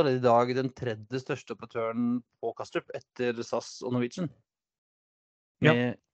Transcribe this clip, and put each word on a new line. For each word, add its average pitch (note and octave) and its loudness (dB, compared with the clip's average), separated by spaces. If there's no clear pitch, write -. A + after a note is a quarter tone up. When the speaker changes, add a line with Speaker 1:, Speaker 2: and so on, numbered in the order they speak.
Speaker 1:
allerede C3 4
i B2 0
dag A#2+ 6
den C3 0
tredje A2+ -6
største B2+ -6
operatøren A#2 -2
på A#2 -4
Kastrup - -6
etter B2 -4
sas - -6
og B2 -4
Norwegian. B2 -2
Speaker 2:
Ja. D3+ 8
Speaker 1:
Med A#2+ 0